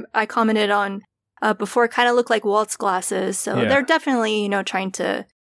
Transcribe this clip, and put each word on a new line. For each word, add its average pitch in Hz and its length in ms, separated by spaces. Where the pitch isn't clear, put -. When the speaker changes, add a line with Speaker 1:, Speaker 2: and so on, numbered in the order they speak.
Speaker 1:
I 220 120
commented 220 460
on, 202 320
uh, 214 120
before, 220 340
kinda 240 260
look 240 160
like 220 140
Walt's 208 320
glasses. 190 600
So - 240
Speaker 2:
Yeah. 226 80
Speaker 1:
they're 277 140
definitely, 247 580
you 202 80
know, 196 140
trying 190 300
to, - 320